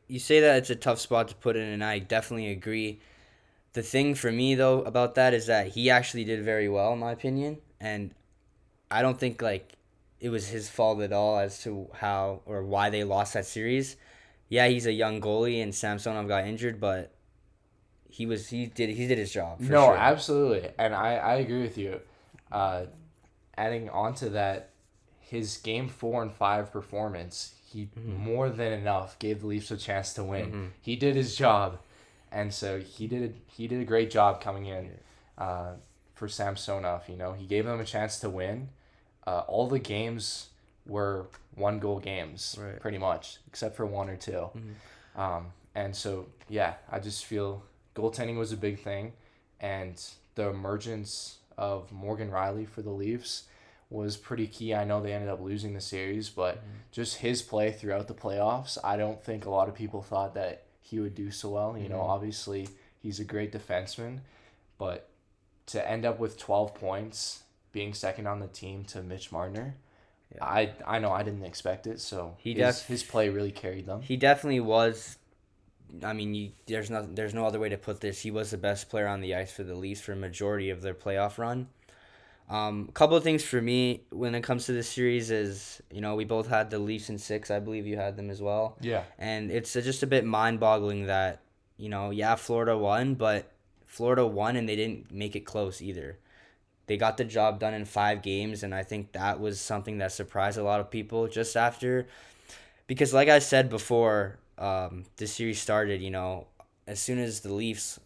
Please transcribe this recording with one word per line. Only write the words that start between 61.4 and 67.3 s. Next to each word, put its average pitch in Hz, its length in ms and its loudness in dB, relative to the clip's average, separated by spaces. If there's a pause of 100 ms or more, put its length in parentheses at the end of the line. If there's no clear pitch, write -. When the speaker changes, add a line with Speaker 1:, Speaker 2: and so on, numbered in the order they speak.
Speaker 2:
well. 104 280 -2
You 101 120 -8
know, 95 100 -4
Speaker 1:
Mm-hmm. 85 120 0
Speaker 2:
obviously, 101 560 -4 (340)
he's 104 180 -8
a 107 40 -6
great 104 280 -4
defenseman, 110 680 -6 (580)
but 90 300 -6 (600)
to - 220 -4
end 113 160 -2
up 113 140 0
with 110 180 -4
twelve 104 380 0
points, 104 680 -6 (300)